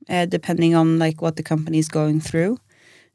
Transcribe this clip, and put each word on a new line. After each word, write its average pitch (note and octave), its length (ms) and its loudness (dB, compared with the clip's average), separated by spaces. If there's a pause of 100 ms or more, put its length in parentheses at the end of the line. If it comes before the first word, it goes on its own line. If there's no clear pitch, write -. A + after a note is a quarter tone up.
uh, F3 180 0
depending E3+ 480 0
on, D#3+ 240 4
like, D#3+ 240 -2
what E3 140 -2
the D#3+ 80 -8
company D#3 340 -2
is D#3 100 0
going D3+ 320 0
through. F3 380 -2 (560)